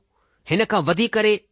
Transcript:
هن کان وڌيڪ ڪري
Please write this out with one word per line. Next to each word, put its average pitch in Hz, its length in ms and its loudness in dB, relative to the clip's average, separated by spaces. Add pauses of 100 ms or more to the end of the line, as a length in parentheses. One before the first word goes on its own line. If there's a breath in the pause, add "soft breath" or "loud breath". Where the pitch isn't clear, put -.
(540)
هن 214 120 0
کان 190 220 0
وڌيڪ 190 260 0
ڪري 214 240 2 (140)